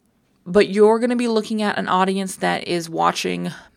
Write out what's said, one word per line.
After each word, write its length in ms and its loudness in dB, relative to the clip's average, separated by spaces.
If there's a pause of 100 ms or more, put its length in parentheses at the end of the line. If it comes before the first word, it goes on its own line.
(440)
but 240 4
you're 300 4
gonna 160 0
be 140 0
looking 340 -2
at 160 -2
an 80 -4
audience 500 0
that 300 -2
is 240 -4
watching 640 -2 (240)